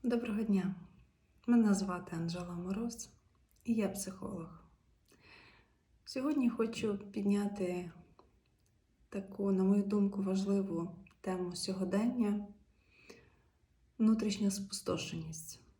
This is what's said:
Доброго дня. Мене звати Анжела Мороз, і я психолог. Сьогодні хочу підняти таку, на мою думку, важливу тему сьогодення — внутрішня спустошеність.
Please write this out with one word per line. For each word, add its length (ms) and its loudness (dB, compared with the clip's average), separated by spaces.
Доброго 400 0
дня. 320 2
Мене 280 8
звати 420 -2
Анжела 380 -4
Мороз, 560 -6
і 100 2
я 140 2
психолог. 760 -8
Сьогодні 460 0
хочу 480 -2
підняти 920 -2
таку, 440 -2
на 120 4
мою 180 6
думку, 400 2
важливу 680 0
тему 360 -4
сьогодення — 880 0
внутрішня 520 4
спустошеність. 1080 -6